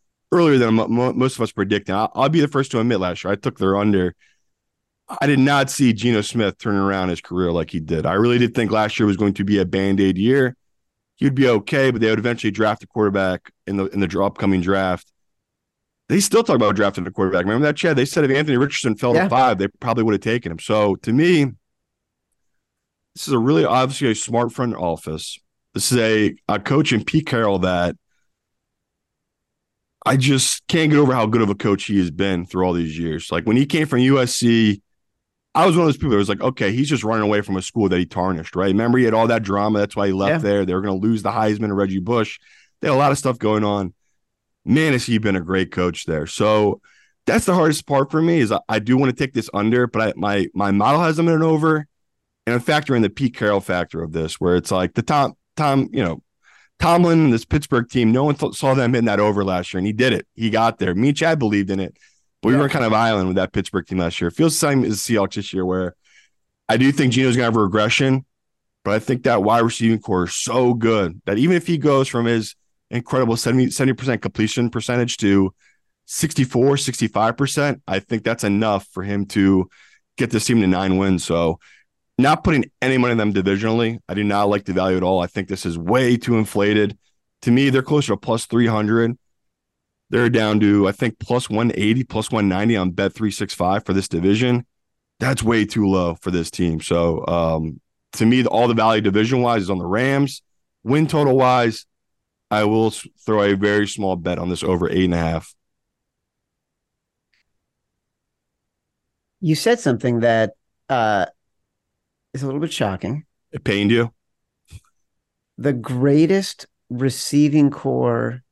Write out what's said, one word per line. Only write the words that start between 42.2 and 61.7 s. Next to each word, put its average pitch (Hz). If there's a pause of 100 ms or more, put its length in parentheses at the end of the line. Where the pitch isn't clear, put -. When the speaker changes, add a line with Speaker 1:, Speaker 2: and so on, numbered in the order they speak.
Speaker 1:
They -
had 147
a -
lot 139
of 139
stuff 123
going 107
on. 101 (680)
Man, 147
has 120
he 113
been 104
a 90
great 92
coach 90
there. 78
So 104 (440)
that's 226
the 196
hardest 160
part 143
for 156
me 170
is 110
I, - (100)
I 110
do 113
wanna 131
take 131
this 113
under, 117
but 110
I, 107
my, 101
my 98
model 117
has 160
them 170
in 165
an 160
over. 156 (640)
And 120
I'm 120
factoring 143
the 101
Pete 123
Carroll 104
factor 87
of 80
this, 82
where 90
it's 87
like 92
the 113
Tom, 147 (220)
Tom, 139
you 123
know, 82 (560)
Tomlin 165
and 127
this 113
Pittsburgh 139
team, 117
no 131
one 147
th-, -
saw 135
them 127
hitting 117
that 101
over 104
last 90
year, 98
and 92
he 107
did 120
it. 87
He 113
got 113
there. 95
Me 120
and 143
Chad 165
believed 104